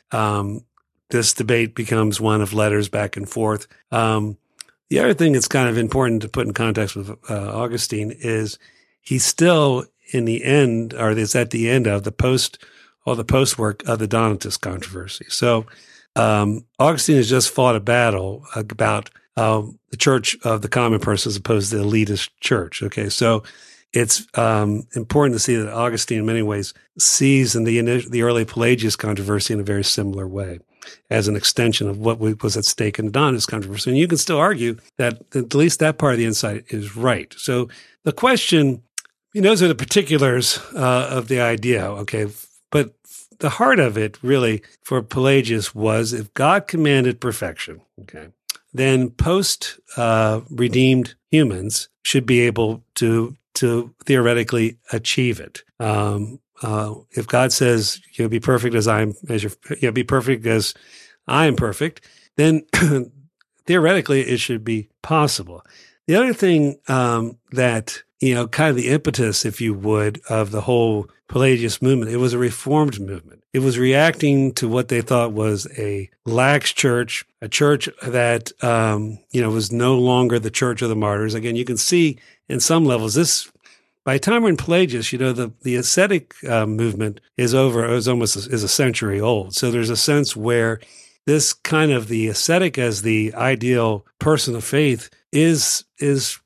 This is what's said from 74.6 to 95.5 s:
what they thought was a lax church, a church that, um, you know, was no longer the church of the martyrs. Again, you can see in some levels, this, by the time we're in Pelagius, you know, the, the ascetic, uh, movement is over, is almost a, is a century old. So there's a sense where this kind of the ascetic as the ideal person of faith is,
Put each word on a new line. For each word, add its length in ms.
what 200
they 140
thought 320
was 340
a 320
lax 480
church, 500
a 60
church 400
that, 500
um, 560
you 100
know, 100
was 200
no 260
longer 420
the 120
church 300
of 80
the 60
martyrs. 400
Again, 200
you 100
can 120
see 400
in 120
some 260
levels, 280
this, 380
by 100
the 60
time 220
we're 80
in 80
Pelagius, 560
you 60
know, 140
the, 180
the 140
ascetic, 580
uh, 220
movement 560
is 160
over, 400
is 140
almost 280
a, 160
is 120
a 40
century 540
old. 340
So 140
there's 220
a 60
sense 380
where 440
this 260
kind 380
of 160
the 200
ascetic 520
as 240
the 320
ideal 720
person 380
of 80
faith 460
is, 520